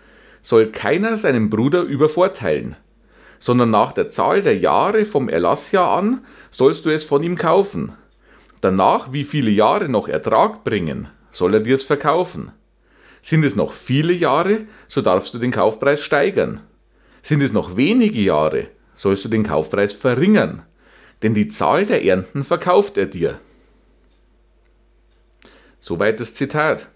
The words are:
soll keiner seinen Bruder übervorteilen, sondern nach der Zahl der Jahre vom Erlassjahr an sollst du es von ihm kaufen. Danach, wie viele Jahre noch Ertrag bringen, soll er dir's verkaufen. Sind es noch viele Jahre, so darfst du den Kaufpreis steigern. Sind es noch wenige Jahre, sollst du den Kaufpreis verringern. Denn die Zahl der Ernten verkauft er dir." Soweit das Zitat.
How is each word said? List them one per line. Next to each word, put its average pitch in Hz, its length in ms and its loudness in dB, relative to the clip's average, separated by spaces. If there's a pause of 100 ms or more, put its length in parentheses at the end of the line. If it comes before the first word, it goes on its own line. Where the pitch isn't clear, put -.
(420)
soll 110 300 2
keiner 196 460 -2
seinen 123 340 0
Bruder 139 320 0
übervorteilen, 143 920 0 (600)
sondern 123 320 2
nach 113 220 2
der - 180 -2
Zahl 123 320 0
der 131 160 2
Jahre 131 480 2
vom 139 240 -2
Erlassjahr 139 680 0
an 214 300 -2 (240)
sollst 156 340 2
du 160 60 0
es 156 140 0
von 143 180 0
ihm 170 160 -4
kaufen. 180 540 0 (680)
Danach, 104 540 2
wie 143 100 -4
viele 135 280 -2
Jahre 131 360 2
noch 113 200 -2
Ertrag 160 560 0
bringen, 80 460 -4 (200)
soll 90 240 0
er 110 60 4
dir's 127 240 0
verkaufen. 156 720 -2 (680)
Sind 156 220 0
es 143 140 0
noch - 160 -2
viele 151 400 -2
Jahre, 175 480 0 (260)
so - 140 -2
darfst 95 320 0
du 120 60 -10
den 123 120 0
Kaufpreis 123 500 0
steigern. 127 600 0 (600)
Sind 147 200 0
es 139 100 0
noch 90 240 -4
wenige 165 460 2
Jahre, 76 460 0 (280)
sollst 95 300 -2
du - 20 -8
den 110 160 0
Kaufpreis 101 480 -2
verringern. 135 720 0 (600)
Denn 110 120 0
die 104 160 0
Zahl 131 360 0
der 208 200 0
Ernten 95 400 0
verkauft 180 520 0
er 95 100 0
dir." 78 340 -4 (2500)
Soweit 101 400 -2
das 110 120 -10
Zitat. 151 640 -4